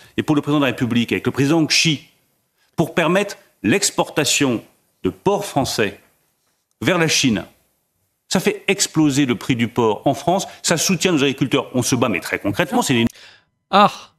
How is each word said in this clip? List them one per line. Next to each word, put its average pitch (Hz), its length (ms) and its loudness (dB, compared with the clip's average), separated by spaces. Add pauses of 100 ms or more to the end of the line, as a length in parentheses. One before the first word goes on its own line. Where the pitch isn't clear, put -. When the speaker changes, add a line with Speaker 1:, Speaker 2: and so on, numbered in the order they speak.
(160)
Speaker 1:
et 113 60 -2
pour 151 140 0
le 143 40 0
président 147 200 0
de 139 60 0
la 123 40 0
République, 117 400 -2
avec 98 160 -2
le - 60 -2
président 143 340 2
Xi, - 360 0 (760)
pour - 180 0
permettre 180 420 0 (280)
l'exportation 143 960 0 (400)
de 92 80 0
porcs 98 340 -2
français 123 540 -2 (840)
vers 160 160 2
la 165 120 2
Chine, 107 360 0 (840)
ça 196 100 0
fait 202 300 -2
exploser 151 580 2
le 120 80 0
prix 120 220 -2
du 117 100 0
porc 110 380 0
en 139 100 2
France, 180 320 -2 (160)
ça 175 140 0
soutient 185 340 0
nos 139 140 2
agriculteurs. 135 500 0
On 123 80 0
se 131 140 0
bat, 123 120 2
mais 87 120 -2
très - 180 -4
concrètement, 156 440 -2
c'est 135 120 0
les 117 120 2 (640)
Speaker 2:
Ah ! 202 200 6 (280)